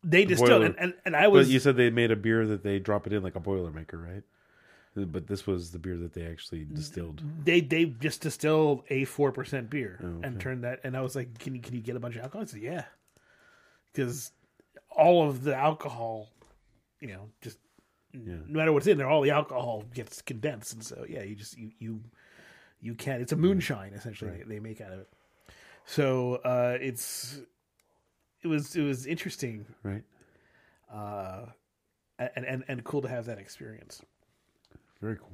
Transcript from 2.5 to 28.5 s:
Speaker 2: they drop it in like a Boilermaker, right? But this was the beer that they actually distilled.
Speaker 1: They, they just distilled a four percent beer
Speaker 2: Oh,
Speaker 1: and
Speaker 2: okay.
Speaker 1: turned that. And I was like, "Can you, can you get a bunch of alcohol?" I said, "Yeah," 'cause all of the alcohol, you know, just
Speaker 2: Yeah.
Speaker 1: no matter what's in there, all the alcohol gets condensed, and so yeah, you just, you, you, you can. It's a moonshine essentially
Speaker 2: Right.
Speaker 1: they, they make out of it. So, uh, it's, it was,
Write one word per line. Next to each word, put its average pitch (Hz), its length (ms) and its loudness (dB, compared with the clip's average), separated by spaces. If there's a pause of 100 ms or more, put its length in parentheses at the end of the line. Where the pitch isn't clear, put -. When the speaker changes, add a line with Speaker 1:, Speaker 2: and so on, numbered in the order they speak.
Speaker 2:
they 101 160 2
drop 104 260 0
it 98 60 -2
in 104 100 0
like 92 140 -6
a 90 40 -4
Boilermaker, 82 640 -4
right? 92 180 -12 (760)
But 90 300 -4
this 98 180 -4
was 87 280 -2
the 87 80 -10
beer 90 160 -6
that 85 160 -8
they 85 120 -10
actually 82 420 -10
distilled. 85 540 -10 (240)
Speaker 1:
They, 175 160 6
they 160 260 2
just 135 340 -6
distilled 151 720 2
a 135 160 0
four 139 260 0
percent 127 360 -6
beer 113 320 -6
Speaker 2:
Oh, 85 60 -8
Speaker 1:
and 85 180 -6 (120)
Speaker 2:
okay. - 20 -8
Speaker 1:
turned 127 240 -6
that. 123 220 -6
And 131 120 -6
I 131 40 -2
was 127 160 -4
like, 123 240 -8
"Can 131 160 -8
you, 123 40 -8
can 120 140 -10
you 120 60 -4
get 120 160 -6
a 117 40 -6
bunch 120 140 -8
of 113 80 -10
alcohol?" 190 200 -10
I - 40 -6
said, 104 140 -14
"Yeah," 135 240 -6 (1080)
'cause 123 380 -4 (640)
all 160 320 8
of 131 140 -2
the 143 100 0
alcohol, 120 800 -2 (680)
you 139 80 -12
know, 98 200 -14 (120)
just - 180 -16 (540)
Speaker 2:
Yeah. 110 240 -10 (100)
Speaker 1:
no 151 100 -6
matter 156 160 4
what's 143 140 4
in 196 100 8
there, 135 120 0
all 151 120 6
the 143 120 6
alcohol 123 500 0 (100)
gets - 300 -12
condensed, 113 520 -6
and 110 100 -14
so 123 240 -12
yeah, 123 160 -10
you 101 100 -10
just, 104 240 -18
you, 110 220 -14
you, 113 200 -8 (800)
you 117 140 -8
can. 127 260 -4
It's 123 120 -4
a 147 40 0
moonshine 143 580 0
essentially 107 360 -10
Speaker 2:
Right. - 160 -12
Speaker 1:
they, 110 80 -10
they 104 60 -10
make 110 200 -12
out 98 120 -14
of 95 80 -14
it. - 80 -20 (800)
So, 131 500 0
uh, 123 440 2
it's, 131 600 -8 (1000)
it 180 40 -6
was, 151 300 0